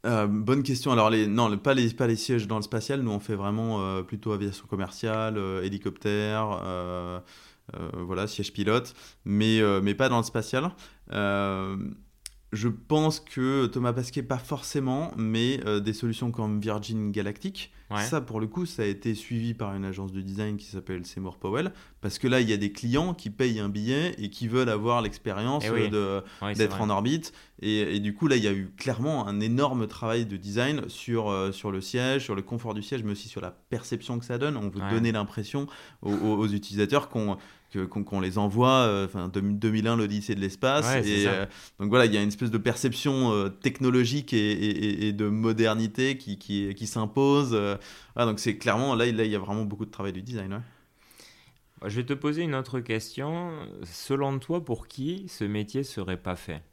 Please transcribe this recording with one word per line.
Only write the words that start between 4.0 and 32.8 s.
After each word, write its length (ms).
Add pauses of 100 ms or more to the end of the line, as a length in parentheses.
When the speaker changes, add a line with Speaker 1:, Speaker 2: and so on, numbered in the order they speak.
Speaker 1:
plutôt 300
aviation 340
commerciale, 720
euh, 240
hélicoptère, 1000
euh, 560 (560)
euh, 120 (160)
voilà, 220
siège 260
pilote, 420 (300)
mais, 360
euh, 200
mais 140
pas 140
dans 100
le 60
spatial. 480 (400)
Euh, 640 (760)
je 160
pense 520
que 460
Thomas 260
Pesquet, 320
pas 140
forcément, 760
mais, 480
euh, 140
des 140
solutions 400
comme 280
Virgin 520
Galactic, 600 (180)
Speaker 2:
Ouais. 140
Speaker 1:
ça, 180
pour 180
le 60
coup, 180
ça 200
a 20
été 280
suivi 380
par 220
une 100
agence 280
de 100
design 340
qui 80
s'appelle 400
Seymour 320
Powell, 360 (280)
parce 180
que 80
là, 140
il 80
y 60
a 20
des 160
clients 400
qui 160
payent 320
un 80
billet 480
et 140
qui 180
veulent 220
avoir 320
l'expérience, 640
Speaker 2:
Eh 40
oui. 220
Speaker 1:
euh, 280
de, 40 (160)
Speaker 2:
Oui, 140
c'est 60
Speaker 1:
d'être 160
Speaker 2:
vrai. 80
Speaker 1:
en 40
orbite, 460 (260)
et, 360
et 40
du 140
coup, 140
là, 80
il 60
y 60
a 40
eu 260
clairement 480
un 140
énorme 480
travail 360
de 140
design 500
sur, 400
euh, 240
sur 180
le 120
siège, 420
sur 100
le 60
confort 320
du 100